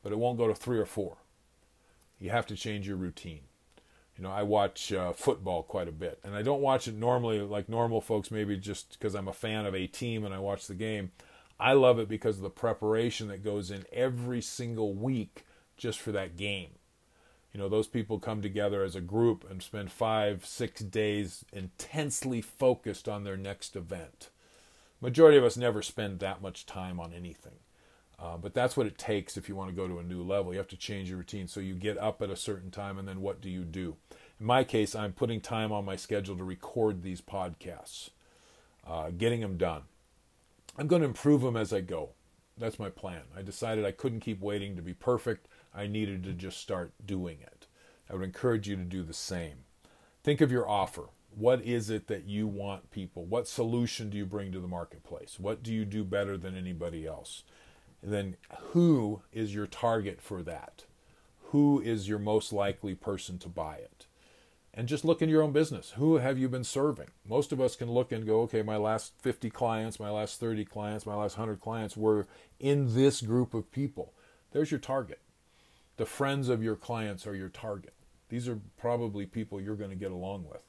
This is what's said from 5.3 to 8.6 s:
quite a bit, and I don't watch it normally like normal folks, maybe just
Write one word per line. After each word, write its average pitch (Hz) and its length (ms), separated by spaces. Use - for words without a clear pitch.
quite 87 260
a 80 40
bit, 80 300
and 98 100
I 104 100
don't 139 180
watch 131 260
it 110 80
normally 117 460
like 101 260
normal 113 320
folks, 107 320
maybe 107 240
just 98 460